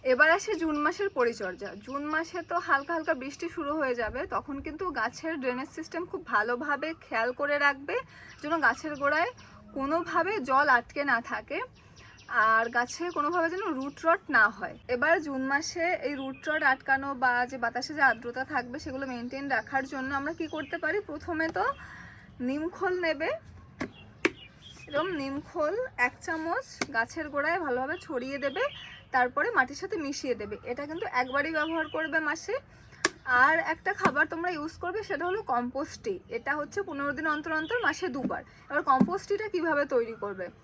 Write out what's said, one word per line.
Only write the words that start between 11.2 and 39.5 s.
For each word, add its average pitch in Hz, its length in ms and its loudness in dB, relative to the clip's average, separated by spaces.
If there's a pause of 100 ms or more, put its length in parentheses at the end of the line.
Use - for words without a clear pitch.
থাকে, 254 300 -4 (920)
আর 226 160 6 (120)
গাছে 247 260 0 (140)
কোনোভাবে 330 360 2
যেন 392 100 -4 (140)
রুট 277 280 -6
রট 339 160 6 (160)
না 214 80 10 (120)
হয়। 185 180 -8 (200)
এবার 294 180 4 (140)
জুন 269 140 -2 (100)
মাসে 320 340 0 (220)
এই 294 140 -2
রুট 269 260 -6
রট 311 140 0 (100)
আটকানো 269 380 0 (140)
বা 254 80 4 (200)
যে 262 120 -8
বাতাসে 240 340 -4
যে 294 120 4
আর্দ্রতা 240 340 -2 (100)
থাকবে 247 300 -2
সেগুলো 269 280 -6
মেনটেন 247 340 -6 (100)
রাখার 262 280 0 (100)
জন্য 262 160 -4 (100)
আমরা 294 200 -2
কি 330 60 0 (100)
করতে 311 280 -4
পারি, 320 140 0 (120)
প্রথমে 320 360 -2 (120)
তো 415 80 2 (840)
নিমখোল 339 460 0 (120)
নেবে, 320 240 0 (1600)
এরকম 311 220 0 (120)
নিমখোল 302 540 -2 (320)
এক 254 60 -4 (120)
চামচ 330 420 -2 (280)
গাছের 240 380 -2
গোড়ায় 311 320 0
ভালোভাবে 269 300 -2 (100)
ছড়িয়ে 269 400 -4
দেবে, 302 180 -2 (520)
তারপরে 254 320 2 (100)
মাটির 269 240 2
সাথে 392 140 -4 (100)
মিশিয়ে 277 360 -2
দেবে। 208 140 -8 (160)
এটা 277 180 -4
কিন্তু 339 160 -6 (160)
একবারই 277 360 0
ব্যবহার 311 380 0
করবে 311 240 0 (100)
মাসে। 370 260 -2 (880)
আর 311 120 8 (180)
একটা 381 180 -2 (100)
খাবার 302 320 4
তোমরা 339 240 -2
ইউজ 311 160 -6 (100)
করবে 370 160 -2 (100)
সেটা 311 200 -2
হলো 403 100 0 (140)
কম্পোস্ট 247 520 -2
টি। 196 100 -2 (220)
এটা 269 220 -4
হচ্ছে 294 200 -4 (100)
পনেরো 285 280 -2
দিন 311 80 -4 (100)
অন্তর 311 240 -4
অন্তর 440 180 -2 (100)
মাসে - 180 0 (100)
দুবার। 208 260 -4 (280)
এবার 294 220 2
কম্পোস্ট 262 380 6
টিটা 415 240 0